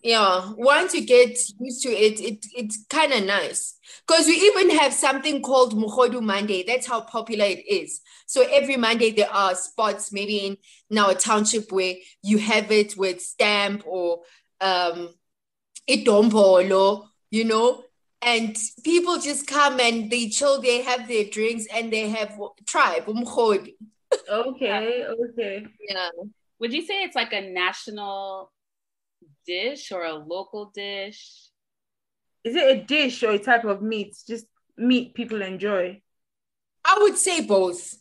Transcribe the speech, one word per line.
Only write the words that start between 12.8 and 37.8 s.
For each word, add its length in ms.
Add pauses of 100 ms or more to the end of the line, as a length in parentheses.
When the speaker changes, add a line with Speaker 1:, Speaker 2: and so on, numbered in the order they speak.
Speaker 1:
with 240
stamp 640
or, 380 (360)
um, 540 (760)
idombolo, 1160 (220)
you 160
know, 380 (380)
and 360 (260)
people 360
just 280
come 320
and 320
they 180
chill, 320
they 200
have 260
their 180
drinks, 480
and 200
they 160
have 220
w-, 180 (160)
tribe, 400
umkhodu. 680 (560)
Speaker 2:
Okay, 760
okay. 600 (240)
Speaker 1:
Yeah. 200 (500)
Speaker 3:
Would 140
you 120
say 180
it's, 120
like, 180
a 160
national 1000 (960)
dish 440
or 120
a 100
local 600
dish? 720 (960)
Speaker 2:
Is 120
it 220
a 60
dish 400
or 80
a 80
type 240
of 180
meat? 340 (120)
Just 180 (320)
meat 360
people 280
enjoy? 600 (840)
Speaker 1:
I 160
would 160
say 280
both. 560